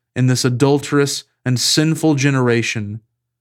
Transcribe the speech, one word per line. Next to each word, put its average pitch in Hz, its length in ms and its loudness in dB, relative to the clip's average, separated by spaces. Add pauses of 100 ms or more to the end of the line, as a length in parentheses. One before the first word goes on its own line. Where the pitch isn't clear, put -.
(160)
in 127 120 0
this 127 160 0
adulterous 139 840 0 (200)
and 127 140 -2
sinful 156 560 0
generation, 120 840 0 (400)